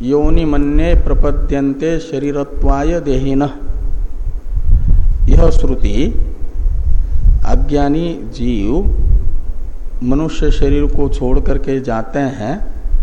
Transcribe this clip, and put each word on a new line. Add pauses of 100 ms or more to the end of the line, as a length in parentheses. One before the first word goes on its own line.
योनि
मन्ये
प्रपद्यन्ते
शरीरत्वाय
देहिनः। (1800)
यह
श्रुति (1200)
अज्ञानी
जीव (1040)
मनुष्य
शरीर
को
छोड़
करके
जाते
हैं (420)